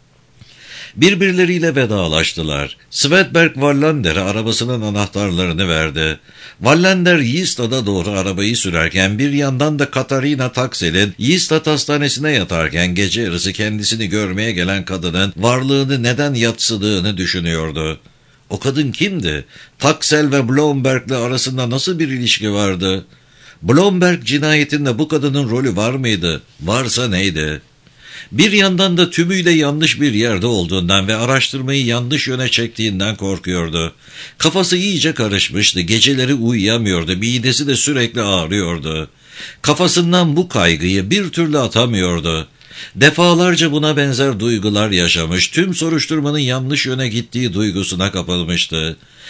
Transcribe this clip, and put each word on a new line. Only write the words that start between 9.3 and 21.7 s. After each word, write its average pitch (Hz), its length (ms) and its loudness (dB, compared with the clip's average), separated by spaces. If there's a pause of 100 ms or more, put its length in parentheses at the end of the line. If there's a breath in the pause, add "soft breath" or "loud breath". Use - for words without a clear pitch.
yandan 143 480 0
da 139 120 -2
Katarina 131 600 -2
Taksel'in 95 640 -2
Yistad 156 500 0
hastanesine 147 640 0
yatarken 87 640 0
gece 98 260 0
yarısı 90 320 -2
kendisini 107 540 -2
görmeye 104 440 -2
gelen 92 340 -2
kadının 92 520 -2
varlığını 131 640 0
neden 123 300 0
yatsıdığını 107 840 0
düşünüyordu. 80 800 -4 (500 soft breath)
O 101 100 -6
kadın 139 320 -2
kimdi? 107 540 -2 (340 loud breath)
Taksel 151 520 2
ve 135 180 2
Blomberg'le 135 640 0
arasında 127 580 -2
nasıl 143 300 -2